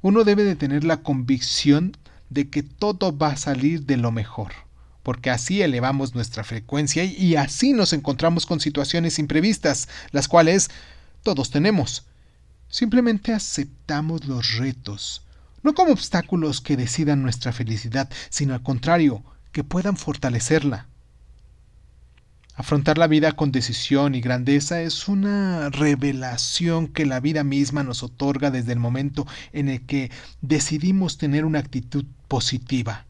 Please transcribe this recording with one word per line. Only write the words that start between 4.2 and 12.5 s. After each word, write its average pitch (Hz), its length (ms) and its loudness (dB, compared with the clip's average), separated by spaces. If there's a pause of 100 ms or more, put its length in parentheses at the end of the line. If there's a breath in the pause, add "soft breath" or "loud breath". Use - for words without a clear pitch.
porque - 260 -4
así 151 320 0
elevamos 131 540 0
nuestra 113 280 -6
frecuencia 139 640 -2
y, 185 120 -2
y 175 200 4
así 190 380 2
nos 208 180 2
encontramos 160 540 0
con 165 140 -2
situaciones 151 580 -2
imprevistas, 160 680 0 (220 loud breath)
las 143 180 0
cuales 170 420 6 (520 loud breath)
todos 143 280 0
tenemos. 160 560 0 (600)